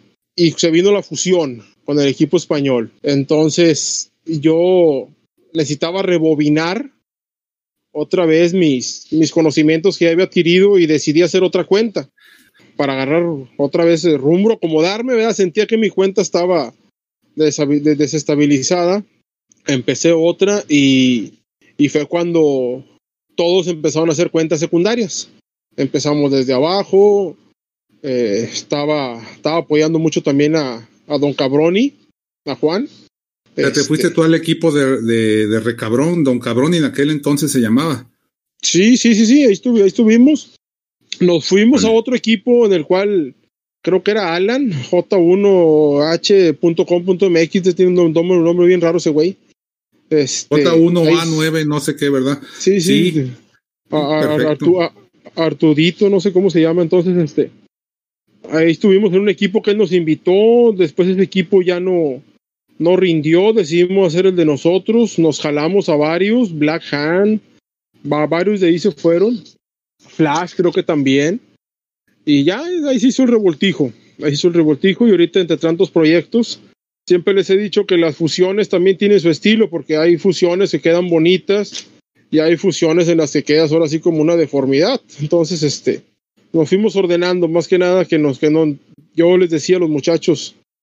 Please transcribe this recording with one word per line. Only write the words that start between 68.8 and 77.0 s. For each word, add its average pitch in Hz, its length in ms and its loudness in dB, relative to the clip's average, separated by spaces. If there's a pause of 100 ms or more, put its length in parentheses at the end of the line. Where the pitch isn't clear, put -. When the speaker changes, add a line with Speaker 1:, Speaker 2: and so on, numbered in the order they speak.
Speaker 1:
fueron, 185 480 0 (600)
Flash 160 580 -4
creo 180 140 0
que 175 120 -2
también, 147 560 0 (840)
y 143 180 2
ya 196 200 -2 (240)
ahí 262 120 0
se 214 100 2
hizo 262 140 0
el 247 60 2
revoltijo, 185 640 0 (300)
ahí 151 80 -2
se - 20 -4
hizo 147 140 -2
el 170 80 0
revoltijo 170 520 2
y 220 40 4
ahorita 170 280 2
entre 165 180 -2
tantos 170 340 -2
proyectos, 170 680 0 (480)